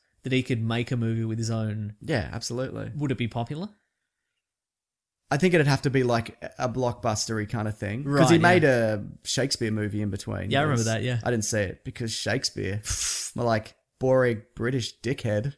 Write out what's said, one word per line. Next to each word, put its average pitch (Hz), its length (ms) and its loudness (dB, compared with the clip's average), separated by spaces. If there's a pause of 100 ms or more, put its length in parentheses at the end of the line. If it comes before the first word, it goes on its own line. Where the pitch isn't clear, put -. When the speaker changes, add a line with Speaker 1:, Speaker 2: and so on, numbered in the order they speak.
(220)
Speaker 1:
that 127 100 -4
he 131 100 4
could 120 200 -2
make 117 300 -2
a 127 40 0
movie 113 280 0
with 110 140 -2
his 113 120 -2
own? 107 500 -4
Speaker 2:
Yeah, 113 320 -2
absolutely. 113 640 -6
Speaker 1:
Would 143 160 -2
it 120 60 -4
be 120 100 -2
popular? 147 400 -8 (1600)
Speaker 2:
I 147 60 0
think 175 180 4
it'd 151 120 6
have 139 160 4
to 143 80 2
be, 131 140 4
like, 117 320 0 (220)
a 127 100 0
blockbustery 113 800 -2
kind 110 180 -2
of 104 100 -4
thing. 110 280 -6
'Cause 139 260 4
he 170 60 8
Speaker 1:
Right, 160 40 8
Speaker 2:
made 175 220 8
Speaker 1:
yeah. 117 340 4
Speaker 2:
a 101 40 -2 (240)
Shakespeare 123 480 -2
movie 104 300 -2
in 104 80 -2
between. 98 400 -6
Speaker 1:
Yeah, 135 100 2
I - 20 2
remember 139 200 2
Speaker 2:
It's 110 80 0
Speaker 1:
that, 113 120 0
yeah. 123 220 -2
Speaker 2:
I 120 60 0
didn't 113 160 0
see 110 140 -2
it 92 240 -4
because 117 280 -6
Shakespeare, 104 680 -4 (260)
Speaker 1:
<laughs> - 260 -6
Speaker 2:
more 120 120 -2
like 110 280 0 (240)
boring 127 440 4 (120)
British 120 460 -4
dickhead 123 580 -2